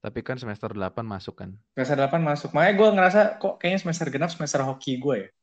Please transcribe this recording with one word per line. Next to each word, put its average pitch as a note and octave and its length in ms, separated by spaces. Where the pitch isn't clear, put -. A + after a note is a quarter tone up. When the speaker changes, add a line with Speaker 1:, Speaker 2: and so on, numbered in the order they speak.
Speaker 1:
Tapi G#2+ 240
kan C3 160
semester G#2+ 320
delapan G#2 320
masuk G2 320
kan? F#2+ 160
Speaker 2:
Semester C3+ 240
delapan E3 240
masuk. D3 320
Makanya F#3 240
gue A3 160
ngerasa F#3 220
kok - 240
kayaknya F#3 240
semester E3 240
genap D3 240
semester C#3+ 320
hoki C3 320
gue C3 240
ya. F#2+ 80